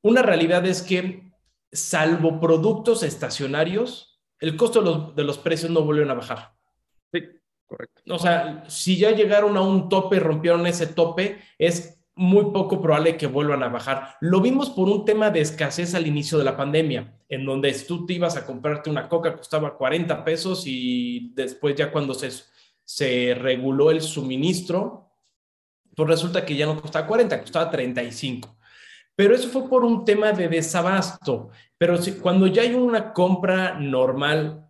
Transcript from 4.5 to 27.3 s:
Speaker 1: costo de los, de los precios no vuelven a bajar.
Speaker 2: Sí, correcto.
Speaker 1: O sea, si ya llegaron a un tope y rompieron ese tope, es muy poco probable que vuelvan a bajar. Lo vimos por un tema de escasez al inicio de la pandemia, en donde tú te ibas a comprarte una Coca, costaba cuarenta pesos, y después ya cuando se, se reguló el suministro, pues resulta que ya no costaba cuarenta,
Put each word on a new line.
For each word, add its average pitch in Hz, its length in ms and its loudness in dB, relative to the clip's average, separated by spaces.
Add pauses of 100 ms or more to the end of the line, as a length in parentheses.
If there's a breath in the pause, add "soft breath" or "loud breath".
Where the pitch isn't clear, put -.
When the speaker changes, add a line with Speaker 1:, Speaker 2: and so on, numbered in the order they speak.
Speaker 1:
costo 233 240 2
de 190 60 2
los, 156 300 -2
de 147 80 -2
los 143 120 -4
precios 165 340 -2
no 165 120 2
vuelven 151 280 2
a 131 40 -2
bajar. 117 400 -10 (580)
Speaker 2:
Sí, 170 100 -4 (440)
correcto. - 420 -20
Speaker 1:
O 175 100 -4
sea, 160 500 0
si - 280 -2
ya 208 140 4
llegaron 208 460 4
a 185 40 2
un 190 300 2
tope 190 260 2
y - 20 4
rompieron 165 480 2
ese 170 200 0
tope, 175 520 0 (200 loud breath)
es - 440 -2 (120)
muy 196 320 6
poco 202 340 0
probable 160 360 2
que 156 100 -4
vuelvan 139 360 0
a 123 60 -2
bajar. 120 520 -6
Lo 180 200 4
vimos 262 300 2
por 185 180 0
un 208 160 0
tema 214 260 2
de 165 100 2
escasez 156 540 -4
al 170 120 -2
inicio 151 320 -2
de 139 60 0
la 135 120 -2
pandemia, 143 580 -2 (140)
en 135 160 -8
donde 135 280 -2 (140)
tú 175 200 -8
te 180 80 -4
ibas 170 220 -2
a 165 80 -10
comprarte 147 460 -6
una 135 180 -4
Coca, 165 280 -2
costaba 151 400 -6
cuarenta 160 480 -2
pesos, 170 420 -4
y 123 680 -4
después 135 420 -4
ya 143 160 -2
cuando 139 220 -4
se, 127 160 -8 (520 soft breath)
se 123 520 0
reguló 131 560 2
el 156 100 2
suministro, 156 1120 -4 (840)
pues 156 140 0
resulta 170 360 0
que 151 120 -4
ya 147 100 0
no 156 140 -2
costaba 156 260 -6
cuarenta, 208 340 2